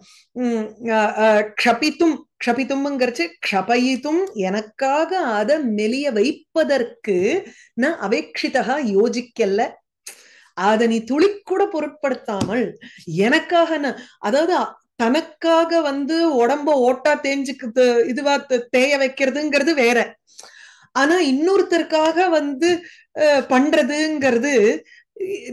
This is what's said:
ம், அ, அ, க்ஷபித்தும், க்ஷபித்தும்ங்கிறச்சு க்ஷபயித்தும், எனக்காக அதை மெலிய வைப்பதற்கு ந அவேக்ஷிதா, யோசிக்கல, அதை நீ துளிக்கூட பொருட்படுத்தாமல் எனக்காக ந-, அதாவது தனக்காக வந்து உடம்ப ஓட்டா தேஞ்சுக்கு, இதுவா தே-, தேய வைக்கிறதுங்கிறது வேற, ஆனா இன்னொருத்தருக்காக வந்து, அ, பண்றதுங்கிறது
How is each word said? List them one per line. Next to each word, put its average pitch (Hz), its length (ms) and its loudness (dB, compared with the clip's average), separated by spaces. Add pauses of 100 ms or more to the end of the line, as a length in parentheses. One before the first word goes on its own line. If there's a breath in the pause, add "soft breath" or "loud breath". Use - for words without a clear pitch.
(320 soft breath)
ம், 233 560 -6
அ, 220 280 0
அ, 214 460 2
க்ஷபித்தும், 294 540 2 (280)
க்ஷபித்தும்ங்கிறச்சு 269 800 -2 (120)
க்ஷபயித்தும், 254 960 -2
எனக்காக 269 840 -2
அதை 269 440 0
மெலிய 240 480 -2
வைப்பதற்கு 247 1400 -2 (340 loud breath)
ந 254 40 0
அவேக்ஷிதா, 262 960 -2
யோசிக்கல, 220 920 0 (840 loud breath)
அதை 214 320 2
நீ 226 120 0
துளிக்கூட 370 720 0
பொருட்படுத்தாமல் 247 1080 -4 (260 loud breath)
எனக்காக 311 760 2
ந-, 269 200 -4 (200 loud breath)
அதாவது 302 360 0 (420)
தனக்காக 330 840 2
வந்து 285 680 0
உடம்ப 294 280 0
ஓட்டா 262 460 2
தேஞ்சுக்கு, 254 840 0
இதுவா 277 420 -2
தே-, 240 220 -2
தேய 269 280 2
வைக்கிறதுங்கிறது 277 760 0
வேற, 240 420 0 (760 loud breath)
ஆனா 302 280 2
இன்னொருத்தருக்காக 320 1120 2
வந்து, 311 520 0 (360 loud breath)
அ, 294 300 4
பண்றதுங்கிறது 277 1300 2 (760 soft breath)